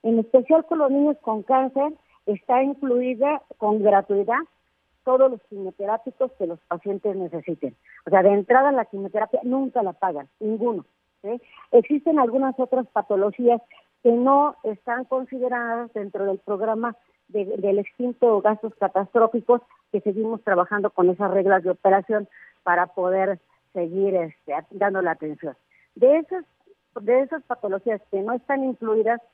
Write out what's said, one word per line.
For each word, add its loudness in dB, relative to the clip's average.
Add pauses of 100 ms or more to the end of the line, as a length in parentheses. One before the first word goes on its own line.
En 2
especial 4
con -4
los 2
niños 2
con -4
cáncer, 0 (340)
está 0
incluida -2 (160)
con -2
gratuidad 0 (640)
todos 4
los -12
quimioterápicos -6
que -4
los -10
pacientes -6
necesiten. -8 (320)
O -4
sea, 6
de 8
entrada 4
la 0
quimioterapia -4
nunca -2
la -4
pagan, -4 (100)
ninguno, -4 (380)
¿sí? -8 (300)
Existen 4
algunas 0
otras -2
patologías 0 (440)
que 6
no 4
están -8
consideradas -6
dentro -8
del -2
programa -4 (320)
de, -6
del -2
extinto 0
gastos -2
catastróficos, 0 (280)
que -2
seguimos -4
trabajando 0
con 2
esas -2
reglas 2
de -2
operación 0 (340)
para 0
poder -2 (320)
seguir, -2
este, -6 (160)
dando -2
la 0
atención. -10 (400)
De 6
esas, -8 (560)
de 0
esas -8
patologías -6 (120)
que -4
no -6
están -4
incluidas -2 (140)